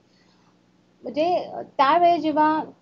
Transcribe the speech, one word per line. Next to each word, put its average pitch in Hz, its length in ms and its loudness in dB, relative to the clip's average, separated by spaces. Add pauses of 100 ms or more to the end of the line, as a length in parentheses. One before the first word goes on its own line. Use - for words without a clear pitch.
(1040)
म्हणजे, 311 320 -2
अ, - 260 -8
त्यावेळी 330 600 2
जेव्हा 311 420 0 (180)